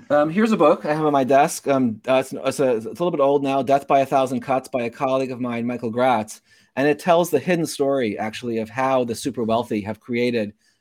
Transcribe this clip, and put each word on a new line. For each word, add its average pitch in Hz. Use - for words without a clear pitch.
Um, 147
here's 214
a 196
book 165
I 151
have 156
on 151
my 139
desk. 139
Um, 131
uh, 131
it's, -
it's, 131
a, 127
it's 110
a -
little 170
bit 160
old 139
now, 135
Death 139
by 143
a 135
Thousand 131
Cuts 131
by 123
a 117
colleague 131
of 120
mine, 117
Michael 120
Gratz. 117
And 135
it 151
tells 170
the 143
hidden 170
story, 135
actually, 113
of 110
how 131
the 117
super 123
wealthy 113
have 107
created 120